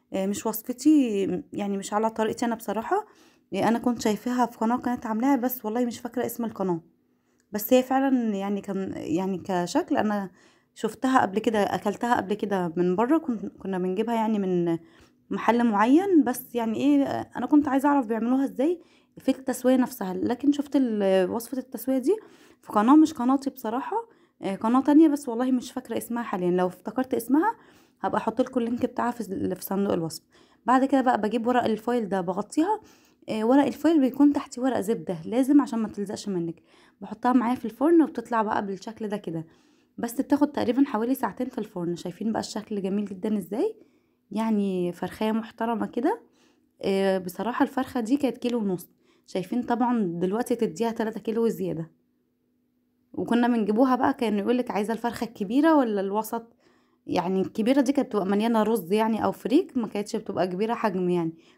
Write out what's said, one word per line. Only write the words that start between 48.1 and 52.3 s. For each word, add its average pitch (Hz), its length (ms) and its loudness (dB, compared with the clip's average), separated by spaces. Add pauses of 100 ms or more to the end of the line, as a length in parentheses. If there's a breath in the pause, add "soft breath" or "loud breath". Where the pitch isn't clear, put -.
كانت 247 220 -2
كيلو 240 200 -2
ونص. 190 300 -4 (380 soft breath)
شايفين 190 360 -6
طبعًا 240 400 0 (180)
دلوقتي 220 360 -2
تديها 220 340 -2
تلاتة 220 300 -6
كيلو 226 280 -2
زيادة. 165 420 -6 (1200)